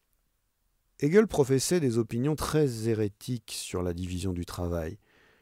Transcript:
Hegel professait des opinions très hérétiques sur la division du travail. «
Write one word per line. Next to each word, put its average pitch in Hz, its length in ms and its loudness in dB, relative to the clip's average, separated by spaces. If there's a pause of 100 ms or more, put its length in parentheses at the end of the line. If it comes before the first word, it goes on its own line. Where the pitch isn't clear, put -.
(1000)
Hegel 190 280 6
professait 135 520 2
des 120 180 2
opinions 120 380 0
très 123 540 0
hérétiques 110 680 -2
sur - 260 -6
la 90 120 -2
division 90 400 -4
du 87 120 -4
travail. « 87 540 -6 (420)